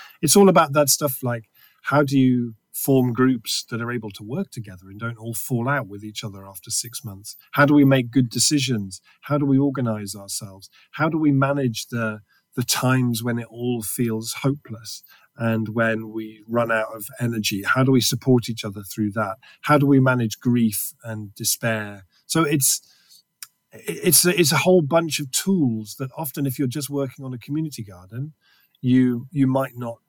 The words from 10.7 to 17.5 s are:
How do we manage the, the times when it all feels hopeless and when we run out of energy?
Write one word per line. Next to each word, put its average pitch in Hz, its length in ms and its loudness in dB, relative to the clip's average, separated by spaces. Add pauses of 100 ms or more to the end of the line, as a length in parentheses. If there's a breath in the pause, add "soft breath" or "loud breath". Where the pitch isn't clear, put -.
How 160 180 -2
do 160 80 0
we 151 140 4
manage 135 560 0
the, 110 340 -6 (340)
the 127 80 -2
times 127 600 0
when 117 160 -2
it 117 100 -10
all 120 320 -4
feels 113 600 -4
hopeless 123 640 -6 (320 soft breath)
and 113 340 -2
when 110 420 -2
we 110 360 -12
run 117 240 0
out 110 220 0
of 110 140 -12 (120)
energy? 110 440 -2